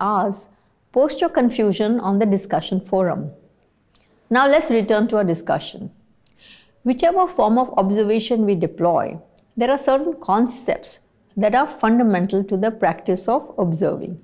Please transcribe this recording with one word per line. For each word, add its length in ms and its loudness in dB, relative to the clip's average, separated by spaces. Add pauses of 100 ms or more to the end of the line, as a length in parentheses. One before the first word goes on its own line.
ours, 480 -2 (420)
post 300 0
your 80 2
confusion 720 0
on 180 0
the 60 2
discussion 560 -2
forum. 500 -2 (960)
Now 180 2
let's 220 2
return 380 2
to 100 0
our 60 2
discussion. 680 -4 (920)
Whichever 440 2
form 300 2
of 200 -2
observation 680 2
we 100 2
deploy, 640 0 (380)
there 160 0
are 60 2
certain 420 0
concepts 800 -2 (380)
that 180 2
are 120 2
fundamental 760 2
to 140 -2
the 140 0
practice 580 -2
of 280 -2
observing. 680 -2